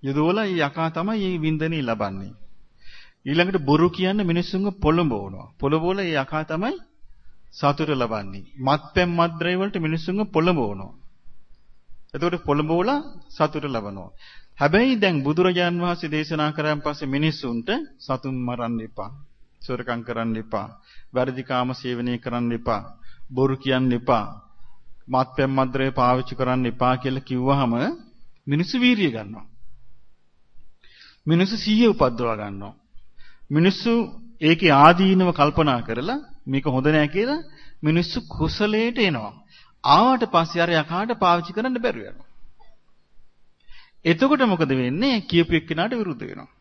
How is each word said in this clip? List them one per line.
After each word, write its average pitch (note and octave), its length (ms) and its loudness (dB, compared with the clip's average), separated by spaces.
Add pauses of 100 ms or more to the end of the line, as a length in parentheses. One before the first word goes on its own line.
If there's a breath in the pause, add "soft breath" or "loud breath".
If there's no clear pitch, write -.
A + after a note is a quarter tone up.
යොදවලා D#3 420 2
ඒ F#3 140 -2
යකා D#3 320 0
තමයි F#3 280 -2
මේ F#3 200 -2
වින්දනය D#3 420 0
ලබන්නේ. G#2 520 -4 (880 soft breath)
ඊළඟට F3 380 2
බොරු D3+ 300 4
කියන්න F#3 340 0
මිනිස්සුන්ව F3 520 0
පොළඹවනවා. B2+ 760 0
පොළඹවලා E3 520 0
ඒ E3 100 -2
යකා D3+ 300 -2
තමයි G3 300 -4 (720)
සතුට D3 440 0
ලබන්නේ. G#2+ 540 -4 (100)
මත්පැන් D3 540 0
මත්ද්‍රව්‍ය E3+ 460 0
වලට G3 220 -2
මිනිස්සුන්ව E3 500 -2
පොළඹවනවා. C3 640 0 (1160)
එතකොට E3+ 340 -2
පොළඹවලා E3 560 2 (280)
සතුට D3 380 -2
ලබනවා. G2+ 460 -6 (420 soft breath)
හැබැයි G#3+ 460 4
දැන් F3 240 2
බුදුරජාන් F3 540 2
වහන්සේ F3 340 -4
දේශනා D3+ 400 -2
කරාන් D3+ 300 -2
පස්සේ D3 260 -6
මිනිස්සුන්ට C3+ 640 -2 (260)
සතුන් C3 420 -6
මරන්න A#2+ 440 -4
එපා, G#2+ 300 -12 (460)
සොරකම් A#2+ 460 -6
කරන්න A#2 320 -4
එපා, G#2+ 320 -6 (400 soft breath)
වැරදිකාම B2+ 680 -2
සේවනය B2 440 -4
කරන්න A#2+ 340 -2
එපා, A2+ 300 -2 (440 soft breath)
බොරු C3+ 320 2
කියන්න C3 340 2
එපා, A#2+ 340 2 (800)
මත්පැන් C3 460 0
මත්ද්‍රව්‍ය C3 400 0
පාවිච්චි B2+ 440 2
කරන්න B2+ 300 0
එපා B2 320 2
කියලා C3 300 -4
කිව්වහම C3 460 2 (680)
මිනිස්සු D#3 340 0
වීරිය A#3 340 4
ගන්නවා. A2 340 -10 (1800 soft breath)
මිනිස්සු F3+ 300 4
සිහිය G#3+ 320 4
උපද්දවා A#2+ 480 0
ගන්නවා. G2+ 360 -10 (720 soft breath)
මිනිස්සු F#3 460 2 (460)
ඒකේ E3 360 4
ආදීනව F3+ 580 8
කල්පනා D3 500 2
කරලා C#3 380 -4 (240)
මේක C3+ 220 -2
හොඳ C3 220 0
නෑ D3+ 200 4
කියලා A#3+ 380 -2 (340 soft breath)
මිනිස්සු E3 480 0
කුසලයට G#3+ 720 0
එනවා. C3 340 0 (500 soft breath)
ආවට A3 420 6
පස්සේ E3+ 380 2
අර E3+ 80 2
යකාට E3+ 440 0
පාවිච්චි F3 380 2
කරන්න B3 240 -2
බැරුව A3+ 260 -4
යනවා. - 240 -14 (1800 soft breath)
එතකොට C4 400 4
මොකද E3 260 2
වෙන්නේ? C#3 500 0
කියපු E3+ 320 2
එක්කෙනාට E3 400 -2
විරුද්ධ G#3 300 -6
වෙනවා. - 260 -14 (120)